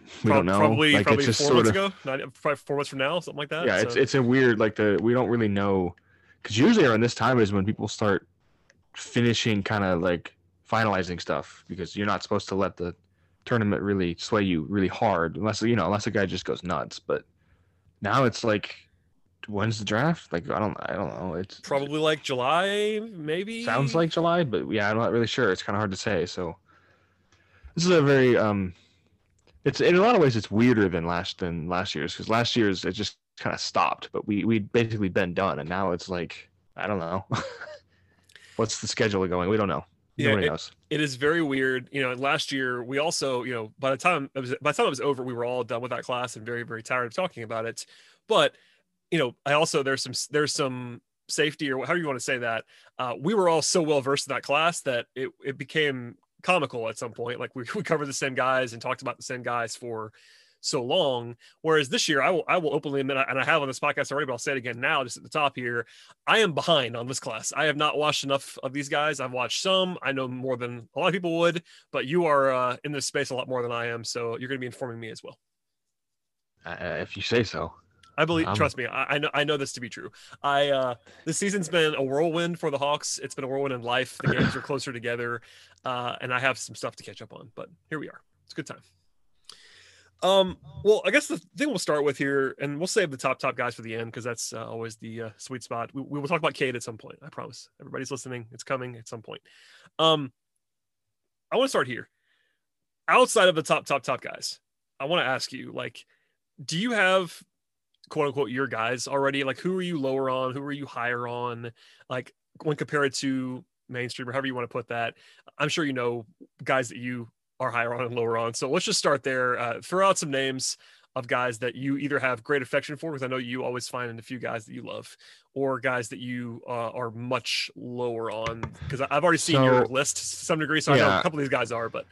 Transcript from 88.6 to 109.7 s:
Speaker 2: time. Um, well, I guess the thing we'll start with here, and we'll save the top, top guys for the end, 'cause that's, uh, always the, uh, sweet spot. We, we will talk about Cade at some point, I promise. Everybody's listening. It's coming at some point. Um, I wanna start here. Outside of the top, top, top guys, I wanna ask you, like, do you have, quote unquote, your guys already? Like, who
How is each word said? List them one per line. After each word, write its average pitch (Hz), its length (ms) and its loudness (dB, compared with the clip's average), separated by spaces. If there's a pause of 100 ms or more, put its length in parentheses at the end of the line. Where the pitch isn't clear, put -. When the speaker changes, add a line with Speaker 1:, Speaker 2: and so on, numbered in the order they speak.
Speaker 2:
time. - 120 -14 (1400)
Um, 185 360 4 (280)
well, 214 200 6
I 190 60 2
guess 285 160 4
the - 100 -4 (200)
thing 277 100 0
we'll 220 120 -2
start 151 260 0
with 139 120 2
here, 139 400 0
and 143 200 -6
we'll 175 100 -4
save 180 240 2
the 131 60 -8
top, 131 220 -2
top 127 180 -2
guys 123 180 -4
for 120 60 -14
the 113 120 -10
end, 113 200 -6
'cause 120 100 -10
that's, 117 300 -8
uh, 113 120 -10
always 113 300 -10
the, 113 280 -12
uh, 110 120 -10
sweet - 280 -12
spot. 117 300 -8
We, 139 80 -8
we 143 160 -8
will 139 120 -6
talk 175 80 0
about 156 160 -2
Cade 127 240 -2
at 117 60 -12
some 110 140 -10
point, - 240 -20
I 143 60 -20
promise. - 400 -14 (140)
Everybody's 135 280 -10
listening. 127 440 -10
It's 120 100 -16
coming 127 320 -6
at 113 140 -20
some 113 120 -12
point. 110 200 -16 (580)
Um, 156 320 4 (1200)
I 175 60 0
wanna 262 100 4
start 170 200 0
here. 113 220 -8 (1000)
Outside 208 400 8
of 170 60 4
the 156 80 0
top, 160 220 0
top, 139 180 0
top 131 180 -2
guys, - 400 -10 (360)
I 135 80 -6
wanna 160 180 2
ask 123 280 -2
you, 123 220 -12
like, 127 320 -10 (580)
do 160 160 -4
you 240 140 0
have, 185 500 2 (640)
quote 151 200 0
unquote, 131 220 -2
your 131 180 -2
guys 120 420 -2
already? 139 340 2
Like, 131 160 -4
who 185 180 -2